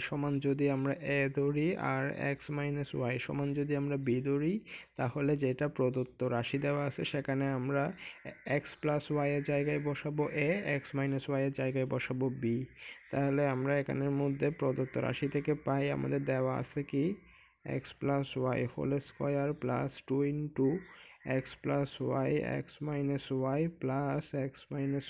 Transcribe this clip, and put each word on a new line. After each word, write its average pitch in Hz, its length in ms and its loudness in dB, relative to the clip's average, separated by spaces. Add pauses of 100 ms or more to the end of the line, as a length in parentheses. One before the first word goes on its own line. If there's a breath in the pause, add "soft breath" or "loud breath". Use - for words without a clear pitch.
সমান 143 300 0
যদি 139 300 2
আমরা 135 240 2
এ 139 260 0 (200)
ধরি, 147 280 2 (260)
আর 131 100 0 (280)
এক্স - 140 -6 (120)
মাইনাস 143 380 -2
ওয়াই 127 240 0
সমান 143 340 -2
যদি 143 280 0
আমরা 143 160 0
বি 131 240 2
ধরি, 143 320 2 (440 loud breath)
তাহলে 139 400 0
যেটা 139 300 2
প্রদত্ত 131 560 0
রাশি 120 420 0
দেওয়া 143 240 0
আছে - 120 -6 (100)
সেখানে 139 340 0 (140)
আমরা 139 240 2 (600 loud breath)
এক্স 143 260 -2 (100)
প্লাস 147 300 2
ওয়াই 143 260 2
এর 143 140 0
জায়গায় 147 280 2
বসাবো 147 440 0 (240)
এ, - 20 4 (260)
এক্স 135 220 -4
মাইনাস 139 320 0
ওয়াই 135 180 2
এর 139 120 -2
জায়গায় 131 260 0
বসাবো 131 400 0 (160)
বি। 120 240 2 (460 loud breath)
তাহলে 139 360 2
আমরা 131 340 2
এখানের 139 300 0 (100)
মধ্যে 143 260 2 (120)
প্রদত্ত 135 380 0
রাশি 127 380 0
থেকে 147 180 0 (120)
পাই, 139 180 2 (140)
আমাদের 139 240 0 (100)
দেওয়া 131 300 2
আছে 139 220 -4
কি, 139 220 0 (720 loud breath)
x - 220 -8
plus 139 280 0 (100)
y 127 240 0 (120)
whole 143 260 -2
স্কয়ার 143 500 -2 (120)
plus 127 300 0 (160)
টু 135 100 2 (160)
into 147 340 0 (680 loud breath)
এক্স - 140 -2 (100)
plus 139 280 0 (120)
y, 131 300 0 (280)
x - 140 -10 (140)
minus 143 440 0
y 131 300 2 (200)
plus 139 420 0 (220)
x 135 160 -8 (100)
minus 139 380 -2